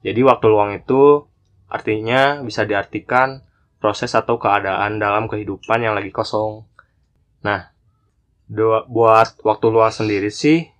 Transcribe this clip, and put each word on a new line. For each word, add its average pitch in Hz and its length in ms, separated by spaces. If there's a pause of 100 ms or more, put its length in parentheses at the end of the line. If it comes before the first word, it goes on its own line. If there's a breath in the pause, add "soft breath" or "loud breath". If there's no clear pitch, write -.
Jadi 101 220
waktu 123 260
luang 104 240
itu 139 560 (380)
artinya 120 720
bisa 110 240
diartikan 123 800 (340)
proses - 380
atau 117 240
keadaan 101 580
dalam 104 300
kehidupan 107 560
yang 110 100
lagi 95 160
kosong. 107 560 (760 soft breath)
Nah, 101 320 (720)
dua, 110 400
buat 113 560
waktu 107 260
luang 110 220
sendiri 104 400
sih 160 500